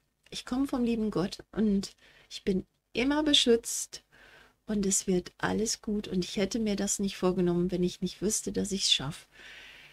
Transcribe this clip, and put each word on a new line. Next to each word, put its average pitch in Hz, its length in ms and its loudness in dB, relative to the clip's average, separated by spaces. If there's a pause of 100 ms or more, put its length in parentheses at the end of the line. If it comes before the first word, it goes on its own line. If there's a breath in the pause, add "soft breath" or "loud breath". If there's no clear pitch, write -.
(300)
ich - 160 -12
komme 269 220 -2
vom 254 160 0
lieben 226 280 0
Gott 175 280 -2 (120)
und 196 440 2 (340 soft breath)
ich - 140 -16
bin 185 220 0 (280)
immer 285 300 2
beschützt - 800 2 (640 loud breath)
und 208 200 0
es - 220 0
wird 180 300 0
alles 196 440 -2
gut 208 260 -4
und 180 180 0
ich - 120 -6
hätte 196 220 0
mir 208 160 0
das 202 240 -2
nicht 196 180 -2
vorgenommen, 180 540 2
wenn 180 120 0
ich - 180 -2
nicht - 200 -6
wüsste, 208 300 -2
dass 190 200 -2
ich's 190 200 0
schaffe.“ - 360 -2 (640 loud breath)